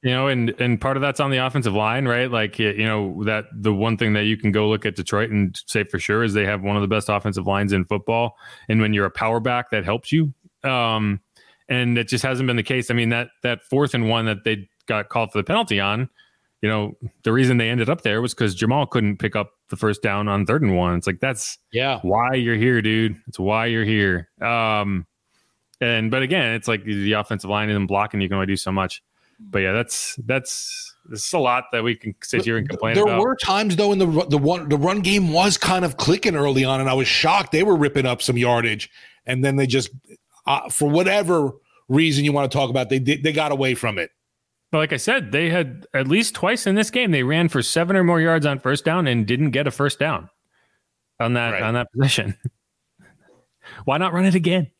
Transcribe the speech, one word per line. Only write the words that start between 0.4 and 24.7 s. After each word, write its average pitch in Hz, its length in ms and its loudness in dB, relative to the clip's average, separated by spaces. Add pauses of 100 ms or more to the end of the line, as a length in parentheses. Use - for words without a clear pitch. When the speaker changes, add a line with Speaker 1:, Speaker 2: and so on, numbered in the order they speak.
Speaker 1:
and 123 200 0
part 135 180 -2
of 135 40 -2
that's 139 180 -2
on 139 120 0
the 135 60 0
offensive 127 360 -2
line, 110 340 0
right? 120 220 0
Like, 110 300 -2
y-, 110 60 2 (120)
you 107 80 -2
know, 104 380 -2
that 107 300 -2
the 107 200 0
one 107 240 0
thing 107 160 2
that 104 120 2
you 107 120 0
can 107 140 0
go 107 160 2
look 107 180 0
at 101 100 -2
Detroit 107 340 -2
and 101 360 0
say 107 200 -2
for - 140 -8
sure 107 240 0
is 107 100 0
they 104 120 2
have 101 160 -2
one 101 140 -2
of 101 60 2
the 101 60 0
best 104 220 0
offensive 98 380 -2
lines 98 260 0
in 92 120 2
football. 113 520 -2 (300)
And 110 140 2
when 107 120 2
you're 101 120 2
a 92 60 -2
power 113 280 -2
back, 120 320 -2
that 104 140 -2
helps 107 260 -4
you. 151 220 2 (300)
Um, 113 580 0 (480)
and 123 280 2
it 113 120 -2
just 123 140 -2
hasn't 131 240 -2
been 123 100 0
the 110 60 0
case. 127 280 -2
I - 20 2
mean, 117 160 2
that, 117 200 -2 (140)
that 120 200 -2
fourth 139 300 0
and 117 160 0
one 113 160 2
that 104 180 -2
they 104 260 -2 (160)
got 107 240 -4
called 113 220 -2
for - 60 -4
the 101 60 0
penalty 180 360 0
on, 104 300 -2 (520)
you 107 80 0
know, 107 280 -4 (260)
the 113 100 0
reason 127 240 4
they 113 120 2
ended 117 200 0
up 170 120 -2
there 110 200 0
was 123 120 -4
'cause 104 220 0
Jamal 123 300 0
couldn't 104 320 -2
pick 107 180 -4
up 104 160 -4 (180)
the - 80 -8
first 104 240 -2
down 104 260 -2
on 101 180 2
third 127 160 2
and 101 160 2
one. 87 200 2
It's 87 100 -4
like, 104 120 -2
that's - 380 -4 (140)
Speaker 2:
Yeah. 127 320 0
Speaker 1:
why 113 320 0
you're 117 200 2
here, 117 260 2
dude. 110 340 0 (120)
It's - 120 -16
why 107 280 0
you're 113 180 0
here. 98 440 0 (120)
Um, 107 640 -2 (760)